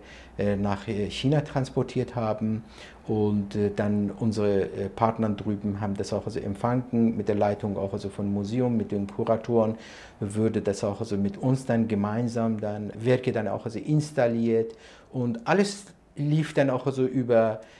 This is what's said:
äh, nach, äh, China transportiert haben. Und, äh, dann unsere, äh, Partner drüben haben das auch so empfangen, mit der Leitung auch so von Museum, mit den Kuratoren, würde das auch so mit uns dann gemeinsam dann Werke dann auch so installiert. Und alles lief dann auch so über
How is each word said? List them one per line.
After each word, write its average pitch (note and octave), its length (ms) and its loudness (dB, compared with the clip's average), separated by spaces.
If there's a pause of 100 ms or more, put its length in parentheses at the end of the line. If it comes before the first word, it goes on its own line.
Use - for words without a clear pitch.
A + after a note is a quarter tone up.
(380)
äh, G2+ 180 2
nach, G2 320 -2
äh, G2+ 220 -2
China D3 320 2
transportiert C3 760 -2
haben. A2 480 -2 (420)
Und, G#2 500 0
äh, G2+ 200 2
dann G#2 360 2
unsere, G#2 500 2
äh, G2 280 -4
Partner A2+ 400 2
drüben G2+ 520 -2
haben G2+ 140 -2
das G2+ 180 -4
auch G2+ 140 -2
so G#2 120 -6
empfangen, A#2 800 0
mit G#2 100 -2
der G#2+ 80 2
Leitung G#2 420 0
auch G2 220 -4
so G2+ 80 -6
von G2+ 240 -4
Museum, A2+ 460 0
mit G#2 160 -2
den G2+ 120 0
Kuratoren, A2+ 720 2 (460)
würde G#2+ 400 0
das G2 220 -2
auch G2+ 200 -2
so G#2 140 -2
mit G2 200 0
uns C3 280 0
dann A2+ 240 2
gemeinsam A2+ 680 0
dann G#2 380 -6
Werke B2 360 2
dann G#2+ 160 0
auch G#2+ 180 -4
so A#2 120 -6
installiert. A#2 960 2 (360)
Und A#2+ 360 -4
alles F#3+ 380 2 (300)
lief D3 380 0
dann C#3 160 4
auch B2+ 220 0
so B2+ 120 0
über A#2 580 4 (180)